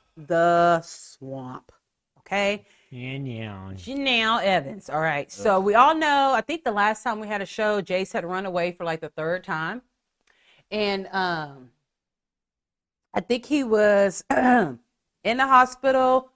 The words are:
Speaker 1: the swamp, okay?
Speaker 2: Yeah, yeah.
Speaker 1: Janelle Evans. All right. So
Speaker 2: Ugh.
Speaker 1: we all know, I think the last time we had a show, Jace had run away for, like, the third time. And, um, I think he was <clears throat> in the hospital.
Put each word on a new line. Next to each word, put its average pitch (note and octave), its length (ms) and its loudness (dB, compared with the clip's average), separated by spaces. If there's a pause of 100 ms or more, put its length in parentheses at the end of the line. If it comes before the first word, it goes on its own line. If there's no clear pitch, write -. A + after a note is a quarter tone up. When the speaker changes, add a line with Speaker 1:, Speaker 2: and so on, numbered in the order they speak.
(160)
Speaker 1:
the E3+ 640 4
swamp, C3 920 -16 (480)
okay? G3+ 440 -4 (260)
Speaker 2:
Yeah, B2+ 280 -10
yeah. A2 560 -10
Speaker 1:
Janelle A#3 680 -2
Evans. F#3+ 460 -2
All D3+ 140 -2
right. D3+ 280 -4
So G3 280 0
Speaker 2:
Ugh. F#3+ 60 0
Speaker 1:
we G3+ 100 2
all C4+ 200 8
know, C#4+ 380 2
I A3+ 80 0
think D#4+ 240 -8
the A#3+ 80 -2
last G#3 300 -2
time A3 180 -6
we G#3+ 80 -12
had G3+ 140 -6
a F#3 40 -8
show, G#3+ 360 -2
Jace F#3 320 -4
had F#3 100 -4
run F#3 220 -6
away F3 260 -2
for, F3+ 120 -12
like, D#3+ 160 -4
the D#3 100 -10
third E3+ 340 -6
time. F3 380 -6 (880)
And, G3+ 380 -2
um, D#3 600 -4 (1400)
I G#3 80 -4
think A#3+ 240 -4
he C#4+ 180 0
was G#3 640 2
<clears throat> - 40 -2
in B3 480 2 (460)
the B3 220 0
hospital. B3+ 880 4